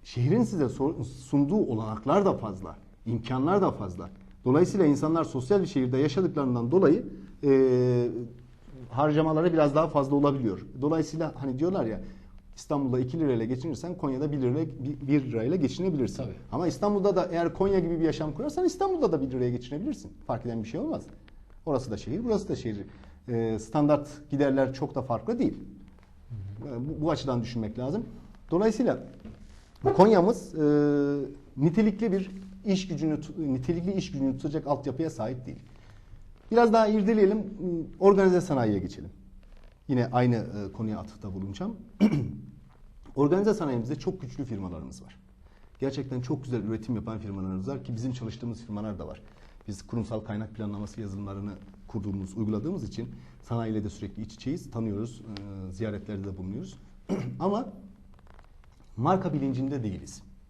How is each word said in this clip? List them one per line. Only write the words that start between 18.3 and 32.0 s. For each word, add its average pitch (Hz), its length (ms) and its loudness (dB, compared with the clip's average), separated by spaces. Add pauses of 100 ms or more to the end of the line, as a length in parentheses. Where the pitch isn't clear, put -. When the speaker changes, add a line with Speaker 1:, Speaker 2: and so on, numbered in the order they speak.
Speaker 1:
kurarsan 294 320 -4
İstanbul'da 349 480 2
da 151 80 2
bir 135 100 -2
liraya 123 200 0
geçinebilirsin. 147 640 -6 (140)
Fark 120 200 -4
eden 113 160 -4
bir 104 60 -8
şey 147 120 -6
olmaz. 277 220 -4 (640)
Orası 131 240 -2
da 107 60 -4
şehir, 180 280 -6
burası 214 240 0
da 156 80 -2
şehir. 107 220 -4 (500)
E, 113 300 0
standart 147 500 2 (220)
giderler 135 440 2
çok - 200 -4
da 131 80 -2
farklı 208 360 -2
değil. 180 160 2 (760)
Speaker 2:
Hı 101 400 -10
hı. 135 60 -8
Speaker 1:
E, 123 140 -4
bu, 151 160 -4
bu 165 60 2
açıdan 131 320 0
düşünmek 110 360 -4
lazım. 156 260 -2 (460)
Dolayısıyla 214 480 2 (1000)
Konya'mız, 190 580 6
e, 156 60 -4 (960)
nitelikli 202 560 2